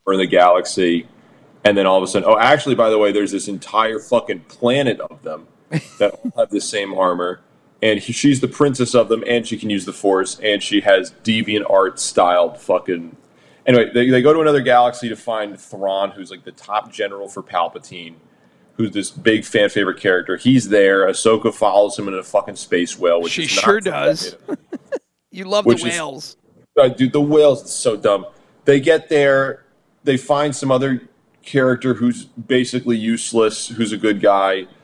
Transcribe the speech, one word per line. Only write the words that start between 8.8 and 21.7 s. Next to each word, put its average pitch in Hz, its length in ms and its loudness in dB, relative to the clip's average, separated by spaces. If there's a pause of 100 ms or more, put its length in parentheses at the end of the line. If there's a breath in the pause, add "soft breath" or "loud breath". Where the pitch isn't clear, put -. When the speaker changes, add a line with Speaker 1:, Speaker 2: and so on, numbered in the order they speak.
Speaker 1:
of 117 140 4
them, 113 180 -2
and 117 200 -2
she 113 100 -8
can 107 140 -8
use 98 160 -4
the 95 80 -10
Force, 95 480 0
and 104 200 -2
she 101 200 -2
has 95 300 2 (120)
DeviantArt 101 760 0
styled 87 600 0
fucking. 87 560 -4 (500 soft breath)
Anyway, 120 280 4
they, 123 160 2
they 127 100 4
go 147 140 6
to 160 80 0
another 147 180 2
galaxy 123 480 2
to 107 80 -8
find 107 420 -8
Thrawn, 98 520 -4
who's, 95 200 -18
like, 95 140 -20
the 90 80 -18
top 104 400 -8
general 98 360 -8
for 98 140 -14
Palpatine, 85 720 -8 (600 soft breath)
who's 110 140 -2
this 98 200 -8
big 110 340 0
fan 104 260 0
favorite 95 300 -4
character. 92 360 0
He's 120 320 2
there. 98 380 4
Ahsoka 110 480 0
follows 101 440 2